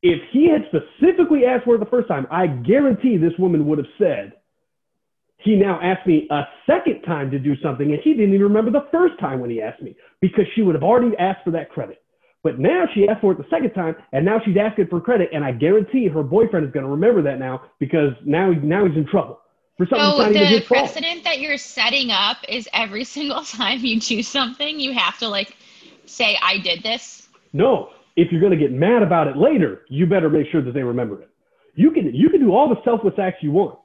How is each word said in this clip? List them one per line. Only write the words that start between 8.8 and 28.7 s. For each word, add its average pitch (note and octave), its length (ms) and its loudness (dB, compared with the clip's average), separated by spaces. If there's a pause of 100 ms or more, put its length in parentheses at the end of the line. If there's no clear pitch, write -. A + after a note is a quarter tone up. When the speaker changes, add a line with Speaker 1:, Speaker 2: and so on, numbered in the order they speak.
Speaker 1:
first E4+ 260 0
time C3+ 220 -6
when A#2+ 100 -8
he A2+ 100 -6
asked A2 220 -10
me," G2 140 -18 (240)
because F#3 340 2
she A3+ 80 0
would F3 140 2
have C#3+ 80 -2
already A#3+ 320 2
asked F#3 260 -2
for - 80 -4
that D#3+ 200 -4
credit. - 300 -12 (440)
But C#3+ 160 -2
now E4 340 2
she G3+ 140 4
asked G#3+ 140 -2
for G3 100 4
it F3 60 -2
the C#3+ 120 -12
second D4+ 220 -2
time, E3 240 -4 (160)
and C#3 120 0
now G#3+ 200 2
she's F#3 120 0
asking G#3 300 0
for F3 140 -4
credit, G#3 320 0
and D3+ 120 -4
I C3+ 60 -4
guarantee G3 560 2
her D#3 160 -2
boyfriend E3+ 420 2
is C3 80 -6
gonna C3+ 140 -6
remember F3 360 2
that C3+ 180 -2
now, C3 220 -8 (180)
because D3 320 0 (120)
now, F3 280 2
now E3 340 0
he's D3+ 100 0
in D#3 80 0
trouble - 360 -4 (380)
for F#3 80 0
something A#3+ 120 0
Speaker 2:
So D4 200 2
Speaker 1:
that's - 0 -
not G#3+ 120 4
even G#3 120 4
Speaker 2:
the G3 40 4 (140)
Speaker 1:
his - 80 -8
fault. C4 120 4 (120)
Speaker 2:
precedent E4 320 -8
that D#4+ 160 -4
you're C#4+ 180 -6
setting A#3+ 540 -4
up G3+ 240 -2 (120)
is A3 240 -8
every G#3+ 320 -6
<laughs> - 120 -16
single C#4+ 260 -6
time A#3+ 420 -6
you A3+ 140 -2
do A3 240 -4
something, C#4 560 -6
you C4+ 140 -6
have G#3 260 -4
to, A#3 100 -6
like, G3+ 280 -8 (500)
say, G#3+ 340 -4
"I F#3+ 180 -2
did F3 260 -6
this"? - 420 -10 (260)
Speaker 1:
No. G#3 380 0 (260)
If E3+ 160 2
you're E3 80 0
gonna F#3 160 4
get C#3 160 0